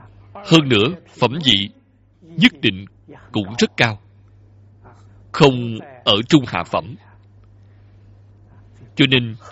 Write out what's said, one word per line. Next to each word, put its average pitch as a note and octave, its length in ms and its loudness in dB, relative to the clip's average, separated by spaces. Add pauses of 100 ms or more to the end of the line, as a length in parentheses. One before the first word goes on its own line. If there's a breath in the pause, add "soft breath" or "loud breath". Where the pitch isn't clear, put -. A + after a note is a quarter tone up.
(340)
Hơn D#3+ 360 2
nữa, G#2+ 160 4 (340)
phẩm B2 120 0 (140)
vị G2+ 240 2 (520)
nhất E3 300 2 (100)
định G2+ 240 -2 (460)
cũng G#2 160 -4 (100)
rất - 200 -2
cao, A2+ 240 0 (1300)
không A#2+ 460 0 (280)
ở G#2+ 240 -2
trung D3 180 4
hạ F2 160 -4
phẩm. F2 320 -6 (2000)
Cho C#3+ 140 4
nên, A#2+ 260 0 (160)